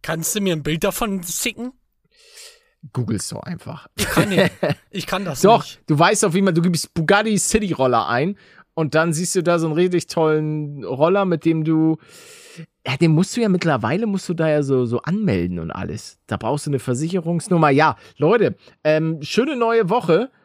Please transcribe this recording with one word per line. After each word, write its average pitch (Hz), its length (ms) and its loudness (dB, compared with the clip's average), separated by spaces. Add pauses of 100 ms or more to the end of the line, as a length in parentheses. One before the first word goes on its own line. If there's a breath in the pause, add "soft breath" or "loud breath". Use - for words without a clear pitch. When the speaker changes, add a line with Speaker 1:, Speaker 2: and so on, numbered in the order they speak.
Speaker 1:
Kannst 165 320 -4
du 208 60 -2
mir 190 160 2
ein 151 80 -6
Bild 156 180 -2
davon 196 400 -2
schicken? 240 480 -6 (1200 loud breath)
Speaker 2:
Googles 110 360 -4
so - 120 -10
einfach. - 460 -14 (100)
Speaker 1:
Ich - 100 -4
kann - 220 0
nicht. 185 220 2 (200)
Speaker 2:
<laughs> - 200 -8
Speaker 1:
Ich 185 160 -8
kann 196 180 -4
das 151 180 -6
Speaker 2:
Doch, 190 200 6
Speaker 1:
nicht. - 240 -18
Speaker 2:
du 151 120 0
weißt 202 260 4
auf 170 100 0
jeden 196 120 2
Fall, 180 80 2
du 165 80 2
gibst 170 320 -2
Bugatti 202 440 2
City 202 340 0
Roller 123 360 2
ein 147 280 0 (380 soft breath)
und 156 220 -2
dann 165 160 2
siehst 170 240 -4
du 180 80 0
da 175 160 2
so 165 80 0
einen 156 80 -2
richtig 180 320 0
tollen 151 760 -2
Roller, 160 400 0
mit 170 200 -2
dem 160 180 2
du, 160 360 2 (840 loud breath)
ja, 131 120 -4
den 165 160 4
musst 160 240 2
du 240 40 -2
ja 220 80 2
mittlerweile, 165 580 0
musst 196 220 -4
du 180 60 -4
da 160 140 0
ja 151 160 2
so, 131 200 2
so 120 180 -2
anmelden 98 580 -2
und 82 100 -8
alles. - 560 -10
Da 107 100 -6
brauchst 131 300 -4
du 151 40 -4
eine 139 100 -2
Versicherungsnummer. 165 920 0
Ja, 139 260 4 (200 loud breath)
Leute, 170 400 2 (260 soft breath)
ähm, 156 400 0
schöne 269 320 0
neue 226 340 2
Woche. 202 440 0 (120)